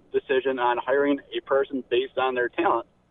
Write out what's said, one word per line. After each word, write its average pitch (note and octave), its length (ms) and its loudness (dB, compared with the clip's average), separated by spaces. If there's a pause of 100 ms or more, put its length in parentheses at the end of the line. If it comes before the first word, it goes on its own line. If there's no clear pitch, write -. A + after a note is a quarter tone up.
(100)
decision C3 480 0
on B2 200 0
hiring C#3 420 0 (160)
a A#2 40 -6
person C3+ 500 -2
based B2+ 260 -2
on C3 180 0
their B2 140 0
talent, C3+ 380 0 (240)